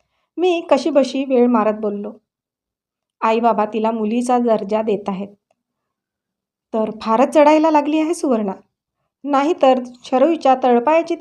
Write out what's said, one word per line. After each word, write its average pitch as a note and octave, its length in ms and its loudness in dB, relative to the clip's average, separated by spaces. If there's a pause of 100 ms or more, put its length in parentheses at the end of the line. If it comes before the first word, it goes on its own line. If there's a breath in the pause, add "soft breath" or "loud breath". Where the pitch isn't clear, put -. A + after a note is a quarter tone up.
(380)
मी E4+ 320 -2
कशीबशी C4+ 560 0
वेळ B3 220 2
मारत G#3+ 320 0
बोललो, G#3 320 -8 (1080)
"आई A3+ 180 0
बाबा A3 260 0
तिला A3 260 -4
मुलीचा A#3 460 -2
दर्जा G#3+ 440 -2
देत G#3 280 -4
आहेत, G3 180 -8 (1500)
तर A3 160 -2 (120)
फारच A3+ 320 0
चढायला D#4 380 6
लागली D4+ 280 0
आहे D#4 140 -2
सुवर्णा. A3 400 -2 (680)
नाहीतर C#4 560 2 (240)
शरयूच्या C4+ 600 2
तळपायाची D4+ 580 2